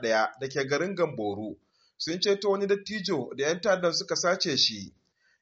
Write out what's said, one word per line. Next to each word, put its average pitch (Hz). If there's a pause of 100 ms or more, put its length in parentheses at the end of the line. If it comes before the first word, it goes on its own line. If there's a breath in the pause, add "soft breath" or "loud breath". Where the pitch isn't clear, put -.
ɗaya 110 (100)
da 135
ke 135
garin 170
Gamboru 107 (420)
sun 170
ceto 202
wani 196
dattijo 196
da 139
yan 175
ta'addan 180
suka 165
sace 175
shi. 104 (480)